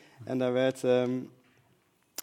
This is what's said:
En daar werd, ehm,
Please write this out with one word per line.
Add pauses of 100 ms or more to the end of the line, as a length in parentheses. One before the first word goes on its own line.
(240)
En
daar
werd,
ehm, (1120)